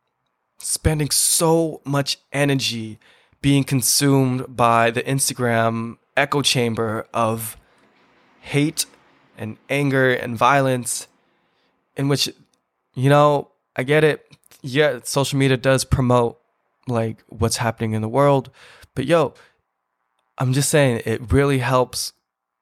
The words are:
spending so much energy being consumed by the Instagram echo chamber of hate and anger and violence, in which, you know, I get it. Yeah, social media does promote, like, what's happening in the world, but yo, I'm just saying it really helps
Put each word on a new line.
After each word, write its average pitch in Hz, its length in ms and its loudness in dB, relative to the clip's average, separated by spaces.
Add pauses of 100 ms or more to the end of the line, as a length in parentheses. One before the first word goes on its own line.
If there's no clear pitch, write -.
(580)
spending 151 520 -2
so 165 720 0
much 139 340 -4 (140)
energy 117 640 -4 (420)
being 139 240 2
consumed 135 840 0
by 117 440 2
the 120 100 -4
Instagram 117 960 -2 (200)
echo 139 260 -2
chamber 113 680 -2
of 113 440 -4 (840)
hate 147 460 -2 (500)
and 110 200 -10 (120)
anger 135 440 2
and 120 240 -4
violence, 127 720 0 (880)
in 139 120 -2
which, 139 200 0 (640)
you 131 160 0
know, 147 400 4 (240)
I 131 80 -6
get 151 220 2
it. 147 200 0 (380)
Yeah, 135 400 0
social 139 360 -2
media 135 180 4
does 131 280 0
promote, 123 540 2 (480)
like, 113 420 -4
what's 113 280 -2
happening 113 360 -4
in 107 100 -2
the 110 60 -4
world, 139 420 2 (440)
but 127 120 -4
yo, 160 280 2 (1040)
I'm 127 140 0
just 139 160 0
saying 135 360 2
it 113 280 -4
really 139 260 2
helps 123 540 -2 (500)